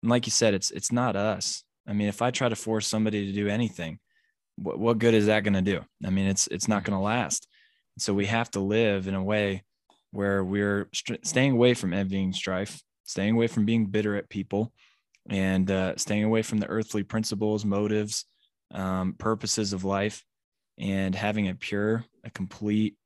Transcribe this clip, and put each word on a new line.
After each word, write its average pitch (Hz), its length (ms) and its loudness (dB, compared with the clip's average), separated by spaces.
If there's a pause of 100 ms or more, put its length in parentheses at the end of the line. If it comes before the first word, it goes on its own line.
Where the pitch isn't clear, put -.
And 113 80 0
like 120 160 4
you 110 60 -4
said, 107 240 4
it's, - 160 -2
it's - 200 -4
not 120 240 0
us. 101 480 -2 (260)
I 104 40 -4
mean, 104 140 2
if 101 140 -2
I 123 100 2
try 123 160 0
to 113 80 0
force 110 320 -2
somebody 107 400 0
to 98 60 -4
do 101 160 0
anything, 101 500 -4 (580)
what, - 220 -6
what 117 200 2
good 117 140 6
is 107 120 6
that 107 180 4
gonna 98 180 2
do? 95 200 0 (240)
I 95 60 -2
mean, 98 160 2
it's, 98 200 0
it's - 220 -4
not 101 160 2
gonna 98 160 -2
last. 107 460 -2 (500)
So - 160 -2
we 101 140 2
have 113 240 0
to 101 100 -2
live 101 460 2
in 98 80 -2
a 95 80 -2
way 101 400 0 (480)
where 98 320 0
we're 101 500 0
str-, - 300 -6
staying 135 300 2
away 123 200 6
from 101 200 -2
envying, 95 380 0
strife, 95 500 -6 (220)
staying 101 320 0
away 117 120 4
from 110 180 2
being 113 220 2
bitter 104 280 0
at - 140 -6
people, 101 420 -4 (580)
and, 95 400 2
uh, 95 280 0
staying 104 260 -2
away 110 180 2
from 107 180 -2
the 104 80 -2
earthly 107 360 -2
principles, 107 640 -2
motives, 104 600 0 (460)
um, 92 460 -2
purposes 107 560 -2
of 92 100 -6
life, 98 400 -2 (540)
and 98 360 -2
having 104 360 0
a 90 60 -6
pure, 107 500 -2 (180)
a 113 60 -14
complete 104 680 -2 (100)